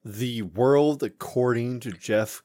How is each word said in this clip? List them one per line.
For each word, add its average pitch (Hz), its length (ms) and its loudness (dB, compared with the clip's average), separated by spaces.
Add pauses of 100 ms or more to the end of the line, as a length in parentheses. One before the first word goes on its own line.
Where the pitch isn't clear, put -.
The 113 380 -6
World 139 640 2
According 123 760 -2
to 113 120 -10
Jeff 107 520 -2